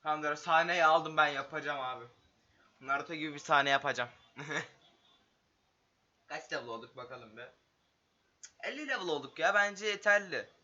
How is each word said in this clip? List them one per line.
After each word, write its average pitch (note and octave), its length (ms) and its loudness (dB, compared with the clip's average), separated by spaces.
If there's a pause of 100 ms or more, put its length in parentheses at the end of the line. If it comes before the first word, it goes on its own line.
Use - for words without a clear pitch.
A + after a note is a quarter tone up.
Tamamdır, D3+ 300 0
sahneyi E3 500 4
aldım, D#3+ 320 4
ben D3+ 100 6
yapacağım C#3+ 520 -6
abi. B2 260 -8 (720)
Naruto C#3+ 340 -4
gibi D#3 200 -6
bir C#3+ 60 -12
sahne C#3+ 300 4
yapacağım. C3+ 400 0 (260)
<laughs> D3 300 -6 (1600)
Kaç D3+ 260 -10
level A#2+ 140 -6
olduk A2+ 280 -10
bakalım A#2+ 420 -16
be. B2 160 -16 (1080)
Elli C4+ 240 -8
level A3+ 200 -4
olduk C#3+ 320 -4
ya, F3 140 4
bence G3+ 320 0
yeterli. G3+ 640 0 (140)